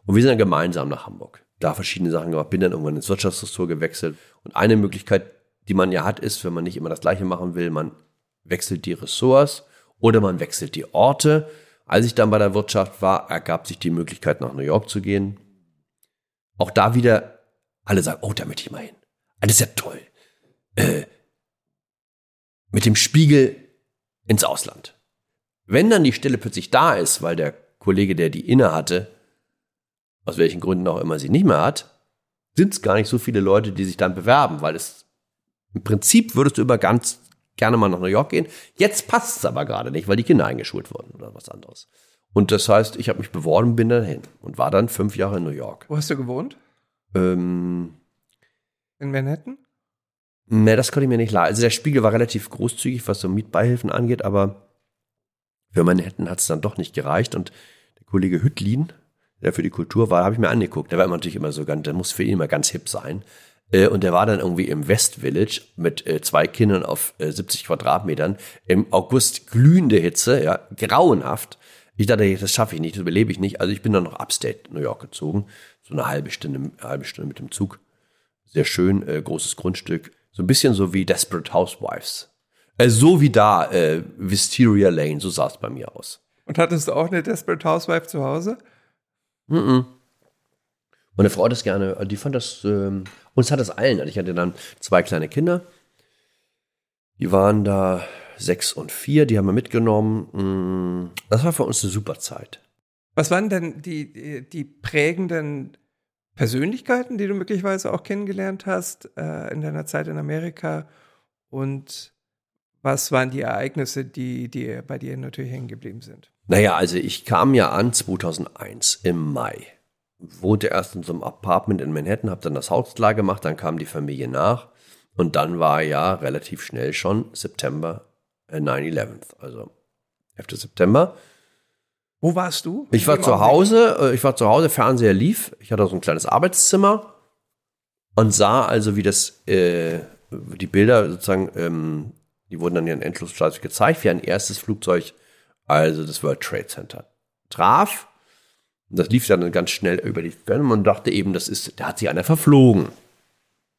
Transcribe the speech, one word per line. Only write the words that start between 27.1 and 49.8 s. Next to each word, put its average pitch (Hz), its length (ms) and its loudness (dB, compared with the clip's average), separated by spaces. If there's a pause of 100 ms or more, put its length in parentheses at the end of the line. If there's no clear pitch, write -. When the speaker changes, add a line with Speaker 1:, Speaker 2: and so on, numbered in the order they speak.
Speaker 1:
weil 85 160 -2
der 76 160 -2 (260)
Kollege, 95 360 2
der 80 140 0
die 76 200 -8
inne 120 240 6
hatte, 87 360 -2 (1160)
aus 82 120 -6
welchen 85 240 2
Gründen 92 260 -2
auch 82 120 -2
immer 80 200 -4
sie 69 100 -8
nicht 165 160 4
mehr 82 160 4
hat, - 400 -4 (540)
sind's 196 260 2
gar 98 140 2
nicht 104 140 0
so 123 80 0
viele 110 240 0
Leute, 98 320 2
die 95 120 -4
sich 92 120 -6
dann 92 180 0
bewerben, 98 460 2
weil 80 140 -4
es - 300 -14 (680)
im 104 100 -10
Prinzip 220 520 2
würdest 147 220 4
du 120 40 2
immer 120 160 4
ganz 104 420 0 (360)
gerne 117 220 2
mal 104 120 4
nach 90 100 -2
New 92 60 -4
York 107 240 0
gehen. - 180 -2 (300)
Jetzt 202 300 0
passt's - 380 -2
aber 65 200 -2
gerade 60 260 -6
nicht, 87 160 -6
weil 98 80 2
die 117 80 2
Kinder 98 220 4
eingeschult - 480 -8
wurden - 180 -18
oder - 240 -20
was - 140 -20
anderes. - 400 -20 (420)
Und 98 200 4
das 107 180 2
heißt, 107 260 4
ich 120 140 -4
habe - 100 -4
mich - 120 -12
beworben, 92 440 2
bin 113 140 2
dann 120 140 2
hin 76 180 -6 (200)
und - 160 -12
war 65 140 0
dann 104 180 2
fünf 101 260 -4
Jahre 98 220 -2
in 87 60 -4
New 78 60 -6
York. 65 380 -12
Speaker 2:
Wo 151 100 -6
hast 151 120 -4
du 151 60 -2
gewohnt? 131 420 -8 (560)
Speaker 1:
Ähm, 90 800 -2 (1040)
Speaker 2:
In 139 120 -8
Manhattan? 147 460 -6 (880)